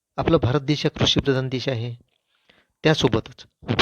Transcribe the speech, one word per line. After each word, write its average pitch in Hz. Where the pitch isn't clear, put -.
आपला 160
भारत 135
देश 139
हा -
कृषीप्रधान 131
देश 123
आहे. 120
त्यासोबतच -